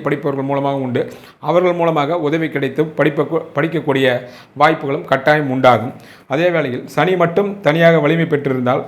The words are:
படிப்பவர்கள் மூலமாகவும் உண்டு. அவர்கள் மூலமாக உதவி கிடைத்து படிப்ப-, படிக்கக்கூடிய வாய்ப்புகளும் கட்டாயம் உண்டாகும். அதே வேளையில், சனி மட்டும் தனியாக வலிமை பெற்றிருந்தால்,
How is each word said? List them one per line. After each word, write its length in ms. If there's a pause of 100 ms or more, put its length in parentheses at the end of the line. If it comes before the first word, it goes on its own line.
படிப்பவர்கள் 440
மூலமாகவும் 380
உண்டு. 140 (380)
அவர்கள் 400
மூலமாக 400
உதவி 300
கிடைத்து 340 (140)
படிப்ப-, 440 (140)
படிக்கக்கூடிய 580 (400)
வாய்ப்புகளும் 520
கட்டாயம் 500
உண்டாகும். 380 (340)
அதே 220
வேளையில், 360
சனி 300
மட்டும் 340 (120)
தனியாக 380
வலிமை 280
பெற்றிருந்தால், 600